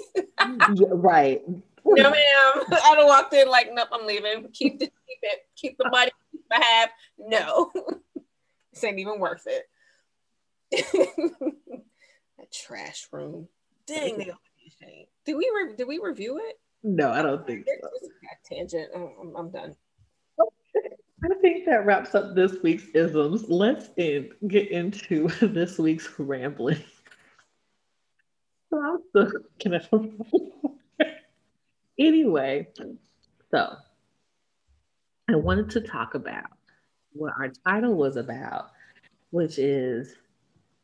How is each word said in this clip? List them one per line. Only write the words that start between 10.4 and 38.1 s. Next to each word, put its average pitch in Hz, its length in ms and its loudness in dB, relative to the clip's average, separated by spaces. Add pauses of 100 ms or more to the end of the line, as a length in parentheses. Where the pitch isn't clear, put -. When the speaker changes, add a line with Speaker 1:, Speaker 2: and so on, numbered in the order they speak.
Speaker 1:
<laughs> - 840 -2 (840)
That - 120 -20
trash - 600 -16
room. 151 360 -14 (380)
Dang, 285 320 -8
they 202 60 -8
opened 175 140 -16 (280)
this - 140 -20
thing. - 260 -20 (200)
Did 302 100 -6
we 370 200 -2
re-, 311 220 -6
did 247 100 -6
we 302 120 -8
review 269 440 -8
it? 453 160 -14 (240)
Speaker 2:
No, 160 280 -2
I 135 100 -2
don't 143 240 -4
think 113 220 -10
so. - 260 -6
Speaker 1:
This - 160 -14
is - 0 -
a - 460 -20
tangent. 170 400 -10
I'm, 175 140 -12 (120)
I'm, 170 140 -18
I'm 170 160 -14
done. 170 240 -16 (680)
Speaker 2:
Okay. - 540 -4 (280)
I 381 180 -2
think 349 260 2
that 220 180 2
wraps 202 300 0
up 196 180 -2
this 185 300 2
week's 170 320 0
isms. 160 540 0
Let's 208 480 0
in, 143 340 -4 (160)
get 202 240 2
into 175 560 -2
<laughs> - 140 -2
this 170 360 0
week's 160 400 0
rambling. 139 640 -4 (1900)
So 302 120 -4
I'm 330 140 -6 (120)
still 196 220 2 (120)
looking - 320 -8
at - 160 -6
the 220 800 -4 (1300)
anyway, 196 680 2 (840)
so - 240 -2 (1500)
I 233 60 2
wanted 185 360 0
to 233 100 -2
talk 117 340 -10
about - 340 -12 (640)
what 147 240 -10
our 131 120 -8 (160)
title 214 300 0
was 139 220 -2